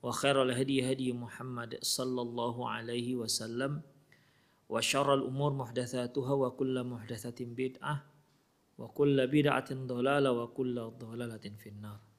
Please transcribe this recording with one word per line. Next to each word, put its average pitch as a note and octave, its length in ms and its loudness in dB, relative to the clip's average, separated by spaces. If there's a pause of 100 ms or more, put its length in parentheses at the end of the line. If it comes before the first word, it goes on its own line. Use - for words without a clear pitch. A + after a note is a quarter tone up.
وخير C3+ 400 4
الهدي C3 480 2
هدي C3 220 -2
محمد A#2+ 680 -8
صلى B2+ 400 -2
الله A#2+ 480 -2
عليه A#2+ 460 -2
وسلم، A#2+ 680 -2 (880)
وشر C#3 440 4
الأمور C#3 400 2
محدثاتها، B2 800 -2
وكل C3 500 0
محدثة A#2+ 640 -8
بدعة، B2+ 580 -4 (760)
وكل C3+ 500 4
بدعة C#3+ 460 4
ضلالة، C3 580 2
وكل A#2+ 680 -2
ضلالة A#2 460 -10 (120)
في G#2+ 120 -16
النار. G#2 340 -12 (140)